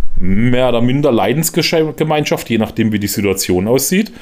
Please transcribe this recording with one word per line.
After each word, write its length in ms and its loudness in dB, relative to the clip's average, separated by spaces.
mehr 520 4
oder 120 2
minder 320 2
Leidensgemeinschaft, 1400 -2
je 100 -2
nachdem, 340 -2
wie 60 -4
die 100 -4
Situation 580 -2
aussieht. 560 -2